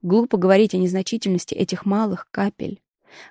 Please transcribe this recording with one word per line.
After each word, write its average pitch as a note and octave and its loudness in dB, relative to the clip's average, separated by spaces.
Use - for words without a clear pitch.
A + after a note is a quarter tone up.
Глупо A3 2
говорить G3 4
о - -2
незначительности F#3 -2
этих - -4
малых G3+ -2
капель. - -6